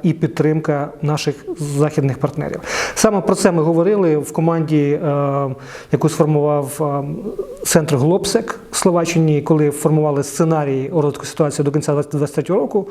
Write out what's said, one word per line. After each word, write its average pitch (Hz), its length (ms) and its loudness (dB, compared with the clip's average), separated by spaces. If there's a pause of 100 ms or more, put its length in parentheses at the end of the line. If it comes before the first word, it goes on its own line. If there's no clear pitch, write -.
і 165 100 4
підтримка 156 760 0 (120)
наших 151 440 -2 (320)
західних 143 400 0
партнерів. 147 420 -4 (360)
Саме 202 260 0
про 190 140 2
це 190 160 2
ми 165 120 2
говорили 170 540 2
в 147 140 -6
команді, 160 500 2
е, 143 180 2 (920)
яку 151 180 2
сформував, 147 720 0
е, 143 220 -2 (600)
центр 156 320 2
Глобсек 180 640 2 (120)
в - 40 -8
Словаччині, 165 680 2
коли 151 280 2
формували 147 540 2
сценарій 143 720 0
розвитку 147 320 0
ситуації 147 400 -2
до 143 60 0
кінця 147 400 0
двадцять 147 240 -2
третього 175 240 0
року, 208 320 -2